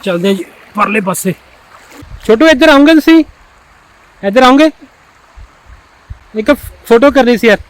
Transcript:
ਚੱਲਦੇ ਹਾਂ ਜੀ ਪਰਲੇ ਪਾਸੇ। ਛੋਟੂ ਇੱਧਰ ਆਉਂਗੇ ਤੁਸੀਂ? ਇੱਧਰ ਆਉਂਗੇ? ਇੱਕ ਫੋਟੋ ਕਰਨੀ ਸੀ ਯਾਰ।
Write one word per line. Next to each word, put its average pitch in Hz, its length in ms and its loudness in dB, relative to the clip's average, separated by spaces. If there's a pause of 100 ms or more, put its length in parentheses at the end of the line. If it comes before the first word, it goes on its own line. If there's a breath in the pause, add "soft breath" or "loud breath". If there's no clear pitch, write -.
ਚੱਲਦੇ 175 240 -4
ਹਾਂ 196 80 0
ਜੀ 262 100 -12 (300)
ਪਰਲੇ 208 260 -4
ਪਾਸੇ। 185 320 -6 (920)
ਛੋਟੂ 220 220 2
ਇੱਧਰ 320 220 2
ਆਉਂਗੇ 294 240 4
ਤੁਸੀਂ? 320 300 2 (1000)
ਇੱਧਰ 202 200 0
ਆਉਂਗੇ? 277 260 4 (1700)
ਇੱਕ 220 180 -2 (320)
ਫੋਟੋ 240 260 2
ਕਰਨੀ 240 260 0
ਸੀ 233 100 -2
ਯਾਰ। 208 100 2 (120)